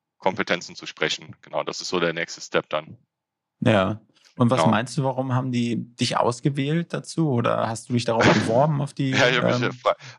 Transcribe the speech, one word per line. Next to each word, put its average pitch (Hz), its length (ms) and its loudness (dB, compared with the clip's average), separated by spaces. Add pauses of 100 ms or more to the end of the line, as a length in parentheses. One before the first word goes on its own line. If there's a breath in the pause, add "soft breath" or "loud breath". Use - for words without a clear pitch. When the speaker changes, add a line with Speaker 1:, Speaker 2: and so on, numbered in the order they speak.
(200)
Speaker 1:
Kompetenzen 92 580 -4
zu - 80 -14
sprechen. - 560 -6
Genau, 76 240 -6
das - 160 -8
ist - 80 -10
so 92 100 0
der 85 140 0
nächste 85 260 -8
Step - 300 -4
dann. 76 260 -6 (640)
Speaker 2:
Ja. 104 400 2 (380 soft breath)
Und 120 120 4
was 131 120 2
Speaker 1:
Genau. 113 100 4
Speaker 2:
meinst 117 260 -2
du, 139 60 2
warum 131 320 -2
haben 127 160 -2
die 120 440 -2
dich 123 200 -2
ausgewählt 147 800 0
dazu? 156 360 -2
Oder 113 380 2
hast 113 220 -6
du 127 40 -4
dich 117 120 0
darauf 117 180 2
Speaker 1:
<laughs> - 100 6
Speaker 2:
beworben, 131 480 2
auf 143 120 -6
die, 135 180 -2
Speaker 1:
Ja, 127 160 4
ich 127 100 4
hab 120 60 2
mich, 117 140 2
Speaker 2:
ähm, 123 60 -2
Speaker 1:
äh, 95 100 -2
fra-, - 240 0 (220 loud breath)